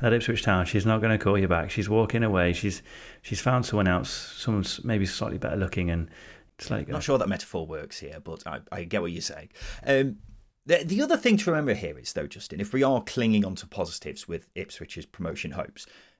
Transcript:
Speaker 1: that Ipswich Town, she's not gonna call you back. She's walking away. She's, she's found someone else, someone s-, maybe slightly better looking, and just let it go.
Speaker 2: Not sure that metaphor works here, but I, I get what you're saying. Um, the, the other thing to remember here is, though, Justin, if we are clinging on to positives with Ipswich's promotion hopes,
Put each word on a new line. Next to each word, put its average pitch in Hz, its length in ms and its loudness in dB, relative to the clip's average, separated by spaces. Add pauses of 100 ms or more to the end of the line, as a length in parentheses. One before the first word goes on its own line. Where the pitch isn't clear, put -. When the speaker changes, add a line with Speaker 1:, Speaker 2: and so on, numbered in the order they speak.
Speaker 1:
that 117 120 4
Ipswich 117 300 2
Town, 92 240 4
she's 101 200 2
not 110 140 4
gonna 110 180 4
call 101 200 4
you 95 80 4
back. 85 240 2
She's 98 180 -2
walking 113 360 4
away. 90 280 4
She's, 90 300 -2 (400)
she's - 180 -6
found 127 260 2
someone 104 200 4
else, 90 240 2
someone - 540 -2
s-, - 180 -6
maybe 104 240 0
slightly - 320 -4
better - 180 -4
looking, 90 340 0
and 82 200 -2 (460)
just - 160 -8
let 110 80 -2
it - 60 -8
go. - 80 -8
Speaker 2:
Not 160 100 -4
sure 139 140 4
that 110 100 0
metaphor 90 380 -4
works 78 340 -10
here, 73 220 -14
but 82 220 -12
I, 71 160 -8 (120)
I 90 120 -6
get 92 180 -2
what 85 100 -4
you're 85 100 -8
saying. - 280 -10 (360)
Um, 135 300 4 (500)
the, 165 180 4
the 196 180 0
other 311 140 4
thing 226 200 4
to 196 160 2
remember 147 220 2
here 82 220 -6
is, - 160 -10
though, 76 140 -4
Justin, 78 340 -10
if 104 120 -6
we 131 100 4
are 131 220 4
clinging 110 400 4
on 92 120 -4
to - 120 -12
positives - 580 -8
with 82 300 -8
Ipswich's - 500 -10
promotion 82 460 -6
hopes, - 340 -8 (320)